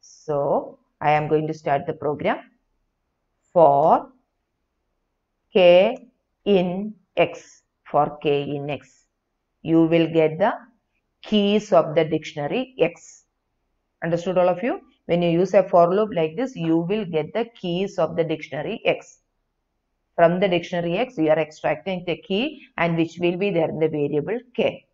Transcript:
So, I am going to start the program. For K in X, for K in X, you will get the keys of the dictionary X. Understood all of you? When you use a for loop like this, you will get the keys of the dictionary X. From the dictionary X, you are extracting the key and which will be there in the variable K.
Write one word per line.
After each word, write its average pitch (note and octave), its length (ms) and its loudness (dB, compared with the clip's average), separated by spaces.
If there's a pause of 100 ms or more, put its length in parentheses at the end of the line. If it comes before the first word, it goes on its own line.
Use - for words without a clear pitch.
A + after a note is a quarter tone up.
So, D3 760 -6 (220)
I D3 120 0
am D3+ 160 0
going D3+ 180 0
to D#3 80 -6
start C#3+ 320 -4
the D#3 60 -8
program. D3+ 460 -4 (1120)
For D#3+ 560 4 (1400)
K F#3 440 6 (480)
in F#3+ 500 0 (220)
X, - 460 -4 (280)
for D3 320 0
K C#3+ 200 0
in C#3+ 280 -8
X, - 340 -14 (580)
you E3 220 4
will E3 280 2
get D#3 260 2
the G#3+ 140 0 (680)
keys G#3 500 0
of D#3 220 4
the E3 100 2
dictionary D#3 760 -6
X. - 460 -4 (800)
Understood E3+ 340 -2
all F3+ 100 2
of F3+ 140 -2
you? D4+ 180 -4 (260)
When F3 160 0
you F3 80 0
use F3+ 240 0
a G3 80 6
for F3 320 4
loop G#3+ 200 0
like D#3+ 220 -2
this, B3+ 200 -6
you E3 220 0
will G3 260 -4
get D#3+ 280 -4
the A#3 140 -4 (140)
keys F#3 380 -6
of E3+ 180 -2
the E3 80 0
dictionary D3+ 600 -8
X. - 340 -4 (1000)
From E3+ 240 2
the G3+ 80 0
dictionary F3 500 -4
X, B3+ 200 -6
you D#3 100 0
are D#3 100 4
extracting D#3 680 -6
the D#3+ 100 -4
key B3 460 -6 (140)
and E3+ 200 0
which D#3+ 220 -2
will F3 180 -2
be G3+ 140 -2
there E3 180 0
in D3 100 -8
the D#3 100 2
variable D3+ 500 -4 (160)
K. - 400 -4